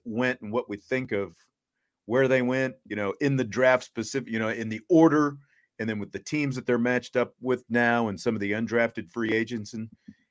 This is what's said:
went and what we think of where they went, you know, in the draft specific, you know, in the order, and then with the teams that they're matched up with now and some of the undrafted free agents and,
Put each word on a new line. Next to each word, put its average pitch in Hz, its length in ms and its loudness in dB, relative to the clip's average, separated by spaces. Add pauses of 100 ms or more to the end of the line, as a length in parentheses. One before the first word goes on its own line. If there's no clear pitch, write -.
went 123 360 -2
and 104 120 -10
what 120 160 -2
we 104 80 -8
think 131 340 -4
of 98 260 -4 (680)
where 131 220 4
they 127 140 4
went, 131 340 0 (100)
you 104 80 -8
know, 104 260 -2
in 139 160 2
the 127 80 0
draft 127 380 4
specific, 117 500 -6
you 113 60 -2
know, 110 120 -2
in 110 180 -6
the 110 200 -6
order, 151 480 6 (440)
and 110 80 -4
then 110 100 -2
with 98 140 -8
the 95 80 -8
teams 147 340 -4
that 123 120 -8
they're 123 120 4
matched 123 380 0
up 120 240 0
with 123 280 -2
now 117 380 2
and 98 140 -6
some 117 160 -2
of 104 40 -4
the 101 120 -2
undrafted 113 580 -2
free 113 220 -4
agents 113 420 -4
and, 113 140 -10 (420)